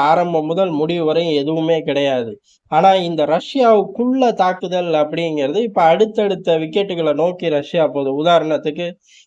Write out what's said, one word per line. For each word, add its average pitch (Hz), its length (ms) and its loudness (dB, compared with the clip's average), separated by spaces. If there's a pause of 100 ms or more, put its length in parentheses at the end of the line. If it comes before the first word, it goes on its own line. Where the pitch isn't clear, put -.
ஆரம்பம் 165 440 2
முதல் 175 240 -2
முடிவு 160 360 -2
வரை 156 300 0
எதுவுமே 160 460 0
கிடையாது. 135 500 -2 (400)
ஆனா 180 240 6
இந்த 170 300 -2
ரஷ்யாவுக்குள்ள 233 1080 2
தாக்குதல் 180 600 -2
அப்படிங்கிறது 151 640 -2
இப்ப 202 260 -2
அடுத்தடுத்த 190 760 2
விக்கெட்டுகளை 160 560 -2
நோக்கி 175 360 -2
ரஷ்யா 147 380 0
போகுது. 139 280 -4
உதாரணத்துக்கு 156 720 0 (400)